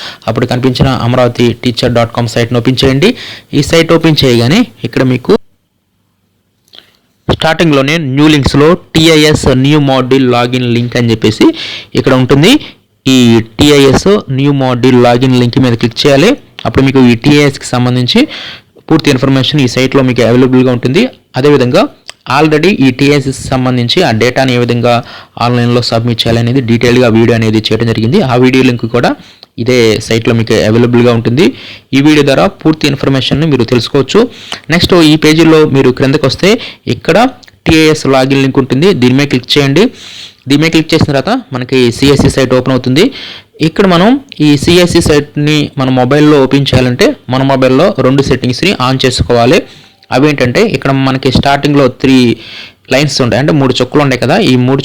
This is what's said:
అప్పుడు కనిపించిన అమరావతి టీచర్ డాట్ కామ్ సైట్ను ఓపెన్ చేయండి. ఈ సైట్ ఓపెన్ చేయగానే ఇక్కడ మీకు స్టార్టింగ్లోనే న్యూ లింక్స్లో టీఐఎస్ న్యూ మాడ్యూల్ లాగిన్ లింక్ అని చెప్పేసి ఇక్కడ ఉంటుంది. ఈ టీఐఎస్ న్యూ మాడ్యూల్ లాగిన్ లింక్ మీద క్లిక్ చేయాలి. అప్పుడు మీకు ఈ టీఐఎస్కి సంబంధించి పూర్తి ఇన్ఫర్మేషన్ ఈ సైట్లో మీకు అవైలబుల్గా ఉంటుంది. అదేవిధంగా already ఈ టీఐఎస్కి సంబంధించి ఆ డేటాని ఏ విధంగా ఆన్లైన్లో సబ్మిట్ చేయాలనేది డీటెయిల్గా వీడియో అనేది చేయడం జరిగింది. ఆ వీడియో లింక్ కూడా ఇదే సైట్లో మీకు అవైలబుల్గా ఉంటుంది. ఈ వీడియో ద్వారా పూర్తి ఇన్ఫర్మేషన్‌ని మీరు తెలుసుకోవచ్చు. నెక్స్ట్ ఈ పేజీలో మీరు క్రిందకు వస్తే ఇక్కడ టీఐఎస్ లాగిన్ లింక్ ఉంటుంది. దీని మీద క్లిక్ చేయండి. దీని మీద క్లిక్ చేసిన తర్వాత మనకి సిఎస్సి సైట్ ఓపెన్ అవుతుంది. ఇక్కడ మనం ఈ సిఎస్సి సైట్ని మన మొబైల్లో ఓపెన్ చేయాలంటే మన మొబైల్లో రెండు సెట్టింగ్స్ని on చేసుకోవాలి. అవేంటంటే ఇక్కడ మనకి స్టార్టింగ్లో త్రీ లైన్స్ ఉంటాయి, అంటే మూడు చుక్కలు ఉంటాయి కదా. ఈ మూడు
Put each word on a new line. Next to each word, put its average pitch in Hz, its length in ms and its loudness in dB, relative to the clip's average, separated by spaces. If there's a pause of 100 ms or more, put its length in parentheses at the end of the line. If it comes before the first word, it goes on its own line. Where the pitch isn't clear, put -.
(300)
అప్పుడు 113 240 -2
కనిపించిన 127 340 -2 (200)
అమరావతి 123 400 0 (180)
టీచర్ 120 320 -2
డాట్ 117 180 -2
కామ్ 117 200 -4
సైట్ను 120 260 -2
ఓపెన్ 123 220 -2
చేయండి. 139 280 2 (480)
ఈ 147 100 0
సైట్ 165 280 0
ఓపెన్ 160 260 2
చేయగానే 123 360 2 (280)
ఇక్కడ 131 240 -2
మీకు 123 220 -2 (2000)
స్టార్టింగ్లోనే 156 600 0 (200)
న్యూ 147 200 4
లింక్స్లో 143 360 2 (240)
టీఐఎస్ 156 500 2 (200)
న్యూ 147 140 2 (120)
మాడ్యూల్ 131 360 0 (100)
లాగిన్ 123 300 -2 (100)
లింక్ 120 240 -4
అని 117 120 0
చెప్పేసి 110 320 0 (540)
ఇక్కడ - 220 0
ఉంటుంది. 143 300 2 (640)
ఈ 127 40 2 (380)
టీఐఎస్ 143 520 2 (300)
న్యూ 139 120 0 (140)
మాడ్యూల్ 127 420 2
లాగిన్ 127 340 2
లింక్ 120 240 0
మీద 117 160 0
క్లిక్ 117 220 -4
చేయాలి. 147 260 2 (380)
అప్పుడు 120 180 0
మీకు 135 140 2 (120)
ఈ - 20 4 (100)
టీఐఎస్కి 147 480 0
సంబంధించి 123 480 0 (680)
పూర్తి 160 260 0
ఇన్ఫర్మేషన్ 135 520 0
ఈ - 80 0
సైట్లో 131 340 0
మీకు 127 220 0
అవైలబుల్గా 127 460 2
ఉంటుంది. 131 260 -2 (360)
అదేవిధంగా 135 440 2 (540)
already 151 360 0 (140)
ఈ - 20 4 (120)
టీఐఎస్కి 143 540 -2
సంబంధించి 127 540 -2
ఆ - 20 0 (120)
డేటాని 127 340 0
ఏ 123 80 0
విధంగా 120 300 0 (520)
ఆన్లైన్లో 120 440 0
సబ్మిట్ 117 340 -2
చేయాలనేది 117 460 -2
డీటెయిల్గా 120 480 2
వీడియో 117 220 2
అనేది 110 280 0
చేయడం 113 240 -2
జరిగింది. 110 280 0 (120)
ఆ 120 120 0
వీడియో 127 260 2
లింక్ 120 160 -4 (100)
కూడా 143 160 0 (520)
ఇదే 127 160 0 (280)
సైట్లో 113 320 -2
మీకు 113 160 -2 (140)
అవైలబుల్గా 120 480 2
ఉంటుంది. 123 280 0 (520)
ఈ 139 100 2
వీడియో 147 220 2
ద్వారా 139 160 0 (160)
పూర్తి 156 300 -2
ఇన్ఫర్మేషన్‌ని 139 640 -2
మీరు 123 200 0
తెలుసుకోవచ్చు. 131 460 0 (540)
నెక్స్ట్ 170 200 0 (200)
ఈ - 20 2 (100)
పేజీలో 160 360 4 (160)
మీరు 131 220 2
క్రిందకు 139 320 0
వస్తే 190 200 0 (440)
ఇక్కడ - 220 -2 (500)
టీఐఎస్ 156 380 2 (100)
లాగిన్ 135 300 0
లింక్ 135 180 -2
ఉంటుంది. 139 260 0 (120)
దీని 127 180 2
మీద 143 120 0
క్లిక్ - 240 -4
చేయండి. 143 300 2 (640)
దీని 143 140 2
మీద 165 100 -2
క్లిక్ 160 180 0
చేసిన 160 220 0
తర్వాత 135 180 -2 (220)
మనకి 127 240 -4 (180)
సిఎస్సి 139 400 2
సైట్ 127 220 0
ఓపెన్ 127 180 -2
అవుతుంది. 127 280 0 (640)
ఇక్కడ 185 260 -2
మనం 175 160 2 (360)
ఈ 147 40 4 (140)
సిఎస్సి 175 440 2
సైట్ని 147 480 -2 (240)
మన 131 180 0
మొబైల్లో 147 380 2 (100)
ఓపెన్ 135 240 0
చేయాలంటే 127 360 0 (280)
మన 131 160 0
మొబైల్లో 131 360 2 (200)
రెండు 135 220 2
సెట్టింగ్స్ని 127 440 -2 (160)
on 131 160 -2
చేసుకోవాలి. 123 540 0 (580)
అవేంటంటే 135 460 0 (140)
ఇక్కడ - 160 -4 (160)
మనకి 131 300 -2
స్టార్టింగ్లో 143 480 0 (160)
త్రీ 131 160 2 (760)
లైన్స్ 143 300 0
ఉంటాయి, 110 200 0
అంటే 160 180 0
మూడు 127 180 2
చుక్కలు 139 260 -2
ఉంటాయి 127 200 -2
కదా. 143 100 0 (160)
ఈ - 20 2 (140)
మూడు 139 180 0